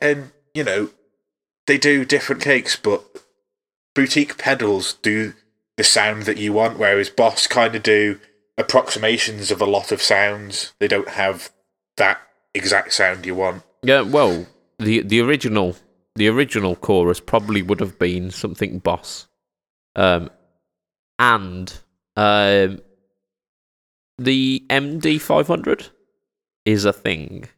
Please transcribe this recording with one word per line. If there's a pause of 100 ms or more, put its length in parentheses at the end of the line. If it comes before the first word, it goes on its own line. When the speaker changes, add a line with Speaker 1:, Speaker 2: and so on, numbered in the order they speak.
Speaker 1:
and, (220)
you
know, (760)
they
do
different
takes,
but (920)
boutique
pedals
do (420)
the
sound
that
you
want,
whereas
Boss
kinda
do (400)
approximations
of
a
lot
of
sounds.
They
don't
have (460)
that (320)
exact
sound
you
want. (220)
Speaker 2:
Yeah,
well, (340)
the,
the
original, (400)
the
original
chorus
probably
would
have
been
something
Boss. (680)
Um, (920)
and, (440)
um, (1400)
the
M
D
five
hundred (760)
is
a
thing.